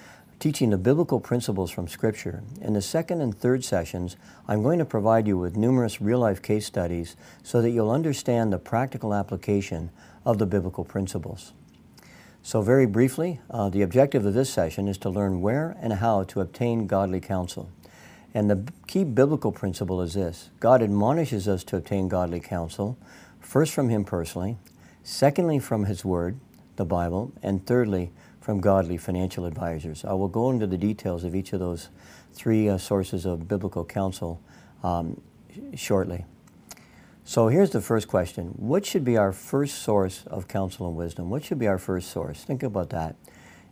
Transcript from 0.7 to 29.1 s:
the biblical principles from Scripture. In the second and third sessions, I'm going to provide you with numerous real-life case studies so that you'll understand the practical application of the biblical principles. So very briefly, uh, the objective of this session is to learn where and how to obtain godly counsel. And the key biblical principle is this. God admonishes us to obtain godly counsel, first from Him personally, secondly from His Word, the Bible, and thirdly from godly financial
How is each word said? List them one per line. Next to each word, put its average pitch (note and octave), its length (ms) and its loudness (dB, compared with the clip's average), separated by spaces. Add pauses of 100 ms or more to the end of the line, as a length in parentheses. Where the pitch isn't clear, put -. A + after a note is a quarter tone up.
the G2+ 80 4
biblical C3+ 420 2
principles G2 500 -2
from F2+ 160 -6
Scripture. - 580 -4 (180)
In G#2+ 100 -2
the G#2 80 0
second E3 400 -2
and A2+ 160 -2
third B2 260 2
sessions, F2+ 540 -4 (300)
I'm G#2 160 0
going D#3+ 160 2
to D#3 60 2
provide A2+ 420 4
you G2 100 2
with F2+ 200 -2
numerous A#2+ 440 2
real-life A2 400 2
case G#2+ 240 0
studies E2+ 520 -4 (260)
so - 180 0
that A#2 100 4
you'll A2+ 200 2
understand B2+ 640 2
the F2+ 60 0
practical A#2 540 -2
application G2 760 -2 (340)
of A2+ 140 2
the G#2 80 2
biblical F2+ 380 -2
principles. - 680 -8 (840)
So - 220 0
very B2+ 240 6
briefly, C3 540 2 (100)
uh, G#2 180 0
the G2 140 2
objective A#2+ 420 4
of G2+ 80 4
this C3 160 2
session G2 380 -2
is G2 120 -2
to G2+ 120 -4
learn F#2+ 300 0
where C#3 400 0
and A2 140 -2
how G#2 280 2
to - 180 -4
obtain A#2 460 -2
godly F#2+ 320 0
counsel. F2+ 500 -6 (640)
And G#2 160 2
the G#2 220 0 (160)
key F#3+ 160 0
biblical C#3 480 2
principle F#2 500 -4
is F2 140 -4
this. F2 360 -4 (100)
God A#2 220 8
admonishes G#2+ 680 2
us F#2+ 160 0
to - 120 -4
obtain F#2+ 300 -2
godly F2+ 320 0
counsel, F2+ 580 -6 (440)
first D3 340 2
from C3+ 140 2
Him G#2+ 160 2
personally, F#2 520 -4 (460)
secondly D3 560 2
from G#2+ 280 0
His G2 180 -4
Word, F#2 340 0 (380)
the G2+ 80 0
Bible, F2 480 -2 (100)
and G2 240 -2
thirdly G#2 460 2 (280)
from G2+ 200 -2
godly F#2 360 4
financial F2+ 480 -4